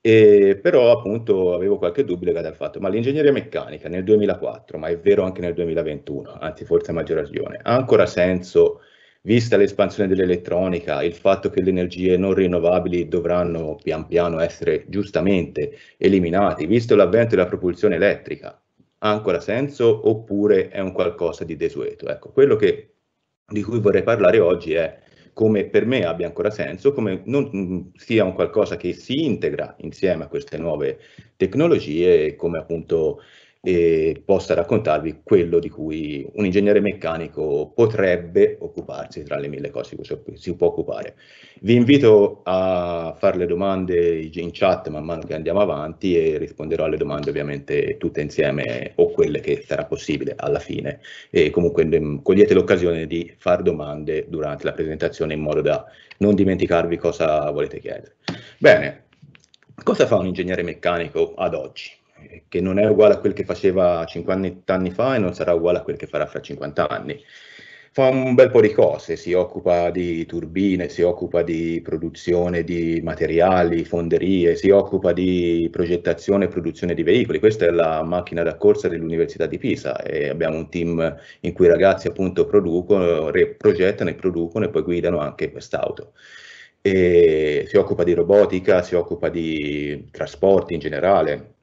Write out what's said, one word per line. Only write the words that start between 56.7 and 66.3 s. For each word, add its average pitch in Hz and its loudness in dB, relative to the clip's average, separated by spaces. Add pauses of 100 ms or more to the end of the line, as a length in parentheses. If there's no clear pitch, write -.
cosa 78 0
volete - -6
chiedere. - -14 (420)
Bene, - 4 (800)
cosa 196 2
fa 107 2
un 92 0
ingegnere 90 -4
meccanico 82 -2
ad 87 -4
oggi? - -12 (460)
Che 87 -4
non 92 0
è 104 4
uguale 104 6
a - -4
quel 101 -2
che 101 -6
faceva 90 0
cinquanta 92 -4
anni 92 -2
fa 127 -2
e - 0
non 90 -2
sarà 85 0
uguale 87 0
a - -6
quel - -8
che - -14
farà 73 -6
fra - -10